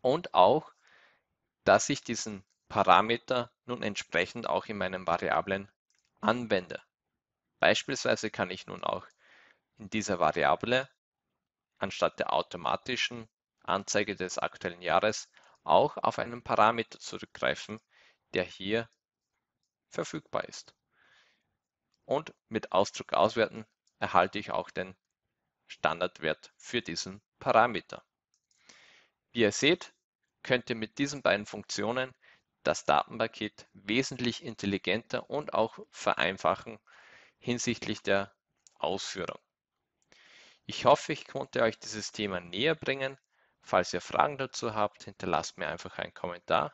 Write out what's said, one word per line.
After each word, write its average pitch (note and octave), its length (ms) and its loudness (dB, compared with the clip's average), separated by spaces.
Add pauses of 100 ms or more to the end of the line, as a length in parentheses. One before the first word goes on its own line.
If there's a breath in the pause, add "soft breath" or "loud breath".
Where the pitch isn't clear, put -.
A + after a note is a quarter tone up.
Und D3 320 0
auch, G#2+ 400 6 (880 soft breath)
dass G2+ 260 6
ich C#3 140 -2
diesen G#2+ 400 -8 (240)
Parameter A2 840 4 (140)
nun A#2+ 180 -6
entsprechend G#2 640 -4
auch F#2 180 -2
in G#2 120 -8
meinen F#2 300 -4
Variablen F#2+ 640 -2 (500)
anwende. G#2+ 600 0 (800)
Beispielsweise A2+ 720 2
kann F#2 180 -4
ich F#2 180 -10
nun F#2 160 -10
auch - 220 -2 (720 soft breath)
in G#2 120 -16
dieser G2+ 300 -2
Variable E2+ 680 2 (880)
anstatt F2+ 420 -2
der - 140 -2
automatischen F2+ 960 -4 (360)
Anzeige G2+ 520 -2
des F#2 220 -6
aktuellen - 440 -6
Jahres F#2 480 0 (340 soft breath)
auch G2+ 340 6
auf - 220 0
einen A#2+ 240 -8
Parameter A2+ 560 2
zurückgreifen, - 800 -6 (540 soft breath)
der F2+ 100 0
hier G#2 460 -4 (1000)
verfügbar - 560 -6
ist. - 300 -18 (1300 soft breath)
Und D3+ 280 -4 (140)
mit - 240 -6
Ausdruck - 420 0
auswerten A2 520 2 (340)
erhalte G2 400 2
ich - 120 -8
auch - 180 -4
den F#2 260 -8 (720)
Standardwert D#2 920 -4
für - 240 -4
diesen F#2 400 -8 (180)
Parameter. A2+ 640 0 (1300 soft breath)
Wie A#2 100 0
ihr G2+ 100 6
seht, - 420 2 (500)
könnt B2 260 -2
ihr A#2+ 60 -2
mit A2 220 -10
diesen C#3 240 -4
beiden G#2 240 2
Funktionen A#2 680 -4 (500 soft breath)
das - 220 -2
Datenpaket A2 880 -2
wesentlich A#2+ 680 -2
intelligenter G#2 840 -4
und D3 240 -6
auch A2 260 0 (120)
vereinfachen F#2+ 880 -2 (580 loud breath)
hinsichtlich A#2+ 640 -4
der G2 320 0 (420)
Ausführung. - 640 -6 (1300 soft breath)
Ich - 200 -6
hoffe, D3 280 6
ich - 120 -8
konnte C3 380 -4
euch A2+ 160 2
dieses G#2 320 -10
Thema G2 280 -4
näher G2+ 360 -2
bringen. C3+ 420 -4 (440)
Falls - 320 0
ihr F2 80 -2
Fragen - 360 0
dazu B2 380 -6
habt, G#2 280 -2
hinterlasst F2 540 -2
mir E2+ 100 -6
einfach E2+ 300 -10
einen E2+ 160 -8
Kommentar. F2 600 -2